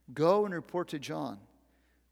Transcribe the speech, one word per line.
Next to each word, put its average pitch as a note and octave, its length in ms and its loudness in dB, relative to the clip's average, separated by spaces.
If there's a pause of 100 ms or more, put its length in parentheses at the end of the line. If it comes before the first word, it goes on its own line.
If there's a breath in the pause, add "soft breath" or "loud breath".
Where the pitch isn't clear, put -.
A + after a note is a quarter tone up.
(120)
'Go E3+ 320 4
and G3 100 -4
report E3+ 340 -4
to D3+ 100 -6
John C3+ 420 -6 (720 soft breath)